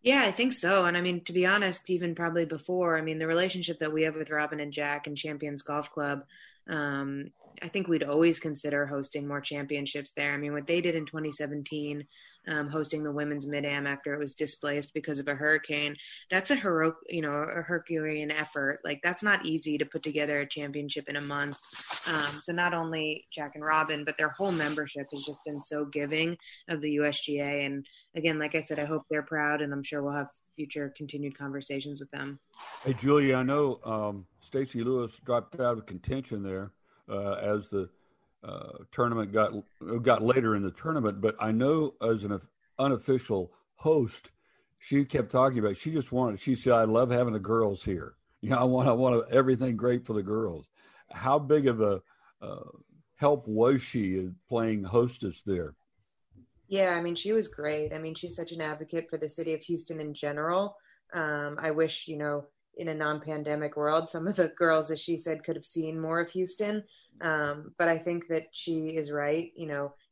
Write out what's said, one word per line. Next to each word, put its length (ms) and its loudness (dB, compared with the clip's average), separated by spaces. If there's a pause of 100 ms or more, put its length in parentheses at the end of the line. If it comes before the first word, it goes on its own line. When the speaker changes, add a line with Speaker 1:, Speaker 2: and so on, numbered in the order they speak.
Speaker 1:
Yeah, 240 6
I 60 4
think 240 2
so. 320 4
And 100 2
I 60 0
mean, 220 0
to 100 -8
be 100 4
honest, 460 2
even 240 0
probably 320 0
before, 500 0
I 60 2
mean, 160 -4
the 80 -2
relationship 540 0
that 120 -2
we 120 4
have 120 0
with 140 -6
Robin 300 -2
and 120 -6
Jack 340 -2
and 120 -8
Champions 420 -6
Golf 300 -6
Club, 320 -4 (460)
um, 640 -4 (300)
I 60 -10
think 220 -4
we'd 160 2
always 340 4
consider 480 -2
hosting 400 -4
more 140 -4
championships 720 -6
there. 200 -2
I 40 -2
mean, 160 -4
what 160 -6
they 120 4
did 140 2
in 120 -2
twenty 260 -6
seventeen, 760 -6 (400)
um, 220 -2
hosting 340 -2
the 80 -2
women's 380 -4
Mid-Am 380 -2
after 280 -4
it 60 -4
was 160 -6
displaced 580 -4
because 240 -4
of 80 -4
a 80 -2
hurricane, 640 0 (340)
that's 220 2
a 20 6
hero-, 400 2 (140)
you 120 -4
know, 120 -2
a 300 -2
Herculean 680 -2
effort. 540 -2
Like, 180 -4
that's 220 -2
not 200 2
easy 320 -2
to 100 0
put 180 -8
together 360 0
a 60 -4
championship 640 -8
in 80 -6
a 40 -4
month. 380 -4 (480)
Um, 340 -2
so 120 -6
not 220 0
only 580 -4
Jack 240 -8
and 80 -10
Robin, 400 2
but 120 -2
their 140 2
whole 220 -2
membership 600 -2
has 120 -10
just 200 -10
been 160 -8
so 240 -4
giving 520 0 (320)
of 120 -2
the 120 -2
U 140 2
S 140 0
G 200 -2
A. 240 -2
And 200 -4 (300)
again, 240 0
like 160 -2
I 80 2
said, 160 -4
I 60 -2
hope 260 -2
they're 120 0
proud, 400 0
and 100 -2
I'm 100 -4
sure 200 -6
we'll 100 -2
have 160 -4 (260)
future 420 -8
continued 400 -8
conversations 600 -8
with 140 -16
them. 260 -8 (460)
Speaker 2:
Hey, 80 2
Julia, 440 6
I 60 2
know, 420 2
um, 420 -4 (140)
Stacey 440 -4
Lewis 400 0
dropped 360 0
out 180 2
of 80 -12
contention 560 -6
there, 300 -6 (360)
uh, 260 -2
as 340 0
the, 200 -2 (540)
uh, 360 -12 (120)
tournament 420 0
got, 200 6 (500)
got 180 6
later 360 4
in 60 0
the 100 -2
tournament, 480 -2
but 180 2
I 140 0
know 500 2
as 220 2
an 160 -4 (360)
unofficial 760 2 (240)
host, 540 2 (500)
she 240 4
kept 260 0
talking 300 4
about, 160 2
she 160 -6
just 180 -2
wanted, 300 0
she 160 0
said, 160 4
"I 120 8
love 260 4
having 240 4
the 40 0
girls 460 2
here. 300 -4 (260)
You 100 -4
know, 80 4
I 60 4
want, 240 4
I 40 8
want 380 4
everything 460 4
great 280 2
for 80 -6
the 100 0
girls." 460 -2 (420)
How 280 2
big 300 6
of 120 2
a, 220 4 (400)
uh, 220 -10 (500)
help 320 4
was 340 6
she 380 -2
in 160 -4 (140)
playing 360 0
hostess 600 2
there? 280 -2 (960)
Speaker 1:
Yeah, 200 4
I 100 2
mean, 140 -2
she 180 -2
was 160 2
great. 460 -2
I 40 -6
mean, 160 -6
she's 220 -10
such 160 -8
an 80 -8
advocate 480 -4
for 80 -6
the 140 -4
city 240 -4
of 80 -6
Houston 380 -6
in 120 -6
general. 640 -2 (380)
Um, 440 -2
I 120 -2
wish, 360 0
you 120 -8
know, 260 -2 (320)
in 120 -6
a 60 -2
non-pandemic 800 -2
world, 360 2
some 180 -4
of 80 -2
the 120 4
girls, 420 4
as 100 -4
she 160 -2
said, 260 -4
could 140 -4
have 80 -10
seen 340 -4
more 220 0
of 100 -2
Houston. 540 -2 (380)
Um, 560 -2
but 100 4
I 80 4
think 320 -4
that 240 -2
she 360 -2
is 220 -4
right. 460 0
You 100 -10
know, 280 -4 (180)